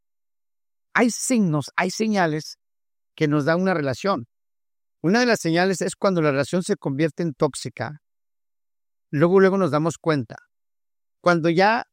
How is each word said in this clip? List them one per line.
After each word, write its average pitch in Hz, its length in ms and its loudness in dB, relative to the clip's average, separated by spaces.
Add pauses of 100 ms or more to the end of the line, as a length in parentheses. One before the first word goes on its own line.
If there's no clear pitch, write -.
(960)
hay 233 140 4
signos, 190 680 0
hay 185 160 -2
señales 185 680 -2 (560)
que 156 120 0
nos 147 200 0
da 165 100 2
una 185 160 0
relación. 147 540 -4 (760)
Una 196 200 2
de 247 60 2
las 226 140 0
señales 175 400 0
es 185 160 -6
cuando 190 240 0
la 151 120 2
relación 143 300 -2
se 202 140 -2
convierte 151 460 -4
en 165 100 -4
tóxica. 147 680 -6 (1080)
Luego, 170 300 4
luego 190 160 4
nos 185 140 0
damos 151 260 -2
cuenta. 147 400 -4 (840)
Cuando 170 260 2
ya 196 440 2